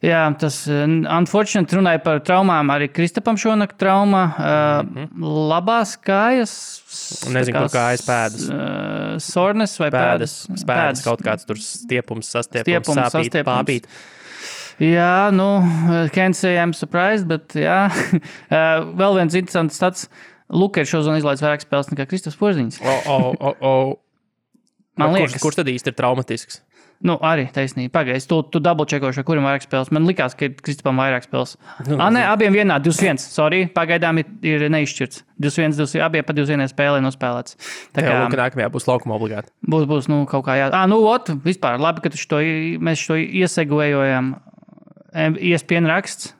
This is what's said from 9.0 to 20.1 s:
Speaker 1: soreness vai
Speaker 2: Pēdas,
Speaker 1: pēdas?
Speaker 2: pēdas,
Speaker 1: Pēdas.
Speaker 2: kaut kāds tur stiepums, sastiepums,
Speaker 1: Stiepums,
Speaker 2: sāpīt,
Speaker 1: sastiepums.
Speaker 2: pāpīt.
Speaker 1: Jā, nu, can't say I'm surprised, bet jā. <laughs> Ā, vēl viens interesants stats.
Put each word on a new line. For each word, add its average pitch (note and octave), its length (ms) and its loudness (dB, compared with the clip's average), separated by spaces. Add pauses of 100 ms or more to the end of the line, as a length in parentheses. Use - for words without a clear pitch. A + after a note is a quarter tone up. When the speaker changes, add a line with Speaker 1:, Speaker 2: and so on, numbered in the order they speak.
Speaker 1:
soreness G3+ 580 0
vai D3+ 120 0
Speaker 2:
Pēdas, D#3 460 0
Speaker 1:
pēdas? - 0 - (140)
Speaker 2:
pēdas, F#3 160 -8
Speaker 1:
Pēdas. C3+ 380 0
Speaker 2:
kaut A#2 200 -2
kāds G#2+ 220 -4
tur G#2+ 100 -6
stiepums, A#2+ 720 -6
sastiepums, A#2 400 -4
Speaker 1:
Stiepums, D#3+ 320 0
Speaker 2:
sāpīt, A#2+ 320 -2
Speaker 1:
sastiepums. C3+ 240 0
Speaker 2:
pāpīt. B2+ 340 -2 (840)
Speaker 1:
Jā, F3 580 4
nu, G3 320 4 (460)
can't F#3+ 260 2
say F3+ 240 0
I'm E3+ 140 0
surprised, F#3+ 520 0
bet D#3+ 300 -4
jā. E3+ 300 2 (340)
<laughs> - 320 -10
Ā, D#3+ 320 2
vēl F#3 320 0
viens E3+ 160 2
interesants F3 480 -2
stats. F#3 220 0 (500)